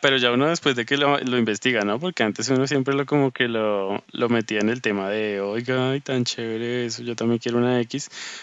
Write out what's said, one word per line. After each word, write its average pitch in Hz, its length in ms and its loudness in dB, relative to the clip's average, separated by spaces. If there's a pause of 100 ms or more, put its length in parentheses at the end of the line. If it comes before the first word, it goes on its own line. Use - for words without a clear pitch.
Pero 135 160 4
ya 123 120 4
uno 123 160 4
después 156 300 2
de - 80 0
que 139 140 0
lo, 143 200 4
lo 127 200 0
investiga, 113 460 2
¿no? 104 140 0
Porque 170 240 -2
antes 107 280 0
uno 131 160 2
siempre 135 280 0
lo, 139 120 0
como 139 240 2
que 127 180 0
lo, 104 640 -2
lo 123 160 0
metía 113 320 0
en 104 80 2
el 127 140 -2
tema 101 260 0
de, 104 320 -2
"Oiga, 120 520 -2
ay, 143 80 -2
tan 127 240 -2
chévere 120 640 -4
eso, 113 160 -8
yo 120 140 -8
también 117 220 0
quiero 120 200 -2
una 123 220 2
X". 127 300 -6 (320)